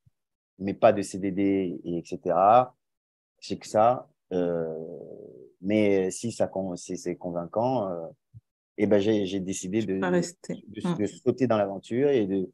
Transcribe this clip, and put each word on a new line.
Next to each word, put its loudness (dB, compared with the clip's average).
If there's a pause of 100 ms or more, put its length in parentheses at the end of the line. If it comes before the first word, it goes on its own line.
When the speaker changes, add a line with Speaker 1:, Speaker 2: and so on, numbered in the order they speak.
(600)
Speaker 1:
mais -2
pas 6
de 0
C -8
D -4
D, 0
et -4
et -8
cetera. » 4 (680)
C'est -8
que -18
ça, 2 (240)
euh, 0 (880)
mais 2
si -6
ça -2
con-, -6
c'est, -10
c'est -8
convaincant, -4
euh, -8 (720)
eh 2
ben, 6
j'ai, 2
j'ai -4
décidé -4
Speaker 2:
Je -2
Speaker 1:
de, 0
Speaker 2:
peux -2
pas 0
rester. -4
Speaker 1:
de, -6
Speaker 2:
Mm. -2
Speaker 1:
de -2
sauter -2
dans 2
l'aventure -2
et 2
de -2